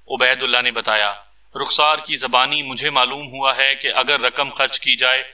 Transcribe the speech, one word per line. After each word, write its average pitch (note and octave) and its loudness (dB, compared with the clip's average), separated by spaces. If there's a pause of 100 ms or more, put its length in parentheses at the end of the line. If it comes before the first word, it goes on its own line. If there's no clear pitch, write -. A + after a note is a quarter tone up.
उबैदुल्लाह B2+ 2
ने B2 -2
बताया। G#2+ 0 (300)
"रुखसार D3+ 2
की D3+ -6
ज़बानी C3 2
मुझे C3 -4
मालूम C#3 0
हुआ C3+ 0
है C3+ 2
कि C3+ -4
अगर C3 0
रकम B2+ 0
खर्च C3+ -2
की B2+ 0
जाए B2+ 2 (120)